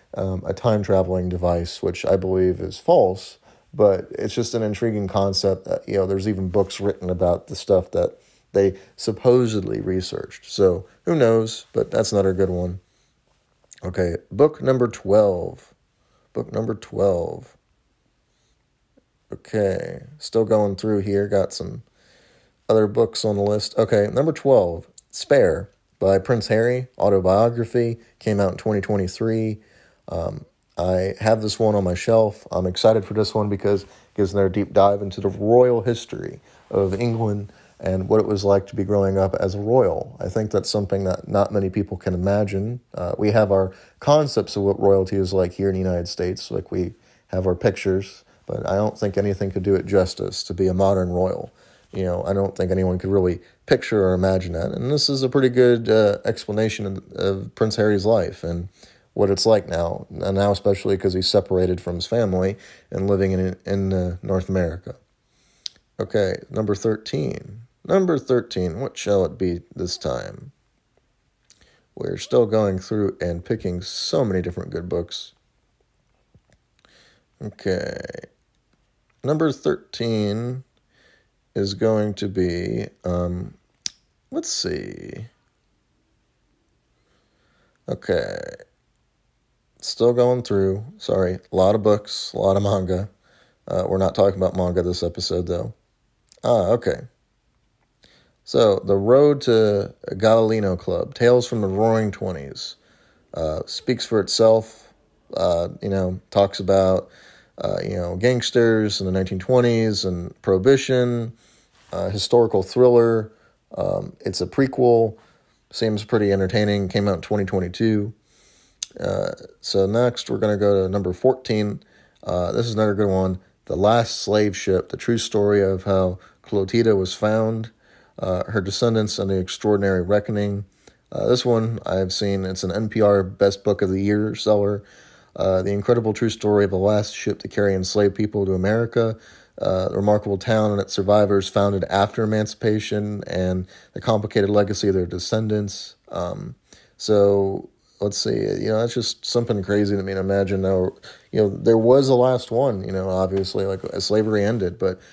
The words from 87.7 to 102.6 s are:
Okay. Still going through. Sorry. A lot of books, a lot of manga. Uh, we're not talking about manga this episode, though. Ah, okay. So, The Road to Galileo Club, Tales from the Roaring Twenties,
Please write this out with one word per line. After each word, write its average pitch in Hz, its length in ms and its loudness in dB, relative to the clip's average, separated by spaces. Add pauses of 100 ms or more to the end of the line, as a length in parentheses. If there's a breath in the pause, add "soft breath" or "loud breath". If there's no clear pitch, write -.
Okay. 57 480 -2 (1400)
Still - 320 2
going 123 300 2
through. 98 420 0 (140)
Sorry. 92 360 0
A - 220 -10
lot 95 200 4
of 104 80 -2
books, - 480 0
a - 60 -8
lot 98 180 2
of 98 80 0
manga. 95 440 -2 (600 soft breath)
Uh, 92 200 -2
we're 95 100 0
not 95 180 0
talking 98 240 4
about 92 160 0
manga 90 260 0
this 87 220 -4
episode, 87 420 -4
though. 90 260 -6 (720)
Ah, 107 280 2
okay. 98 320 -2 (1400 soft breath)
So, 107 400 4
The 98 120 0
Road 135 460 4
to 104 500 2 (240)
Galileo 110 600 4
Club, 87 380 -4
Tales 120 340 4
from 113 140 -4
the 101 40 0
Roaring 107 460 2
Twenties, 78 640 -10 (580 soft breath)